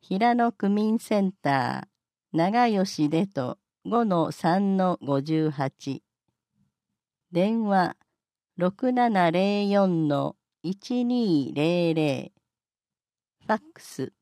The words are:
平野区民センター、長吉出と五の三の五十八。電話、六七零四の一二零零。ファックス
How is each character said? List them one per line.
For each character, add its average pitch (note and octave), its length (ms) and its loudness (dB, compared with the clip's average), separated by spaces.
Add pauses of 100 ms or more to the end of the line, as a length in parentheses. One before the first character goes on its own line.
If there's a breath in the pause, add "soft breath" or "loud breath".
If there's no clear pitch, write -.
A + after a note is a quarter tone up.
平 A3+ 340 0
野 A#3 180 2
区 G3 180 -2
民 G#3+ 280 0
セ G#3 220 -2
ン F#3+ 120 0
タ - 560 -2 (440)
ー、 E3 40 -2
長 A3 320 2
吉 F#3 420 0
出 E3 160 0
と B2+ 320 -6 (260)
五 A3+ 220 0
の F3 260 0
三 F#3+ 440 0
の F#3 260 0
五 C#3 180 0
十 D#3 300 0
八。 C#3 520 -6 (1300)
電 G#3+ 320 0
話、 F#3+ 320 0 (600)
六 F3+ 360 0
七 A3 380 2
零 G3+ 380 0
四 F#3 400 2
の C#3+ 280 -2 (260)
一 A#3+ 420 -4
二 A3 480 0
零 E3 420 0
零。 D3 380 -2 (1120)
フ - 0 -
ァ A3 120 0
ッ - 20 -8 (140)
ク - 80 -20
ス - 400 -10